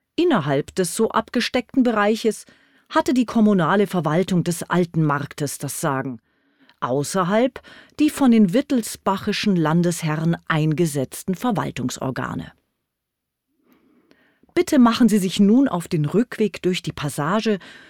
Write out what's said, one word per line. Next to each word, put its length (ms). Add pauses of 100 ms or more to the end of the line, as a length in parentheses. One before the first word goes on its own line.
(160)
Innerhalb 600
des 200
so 140
abgesteckten 760
Bereiches 600 (440)
hatte 240
die 120
kommunale 640
Verwaltung 560
des 200
Alten 400
Marktes 540
das 240
Sagen, 380 (640)
außerhalb 800 (380)
die 120
von 180
den 240
wittelsbachischen 1040
Landesherren 840 (100)
eingesetzten 880
Verwaltungsorgane. 1160 (2000)
Bitte 240
machen 320
Sie 80
sich 220
nun 280
auf 200
den 180
Rückweg 560
durch 220
die 80
Passage, 680 (320)